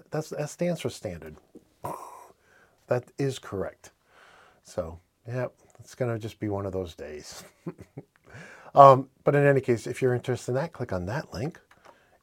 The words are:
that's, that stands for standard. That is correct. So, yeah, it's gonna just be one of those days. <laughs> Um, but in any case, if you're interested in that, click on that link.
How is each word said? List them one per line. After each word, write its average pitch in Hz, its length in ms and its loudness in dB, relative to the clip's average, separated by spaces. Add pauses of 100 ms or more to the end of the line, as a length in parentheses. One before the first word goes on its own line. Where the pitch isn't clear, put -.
(120)
that's, 151 180 -6
that 151 220 -6
stands 175 300 -4
for 120 100 -4
standard. 80 460 -12 (1500)
That 120 180 -2 (120)
is 135 220 -2
correct. - 520 -10 (680)
So, 85 380 -8 (260)
yeah, 123 220 -6 (320)
it's - 160 -20
gonna 117 240 -2
just 107 180 -10
be 107 120 -4
one 101 160 -4
of 95 80 -6
those 90 200 -6
days. - 500 -14 (220)
<laughs> 170 80 -10 (1000)
Um, 139 340 12 (140)
but 143 120 4
in 143 100 6
any 139 160 6
case, 117 240 0
if 135 160 -6
you're 127 140 2
interested 120 360 -4
in 123 40 0
that, 156 180 -4
click - 180 -8
on 90 140 -4
that 120 280 -8
link. 123 260 -8 (640)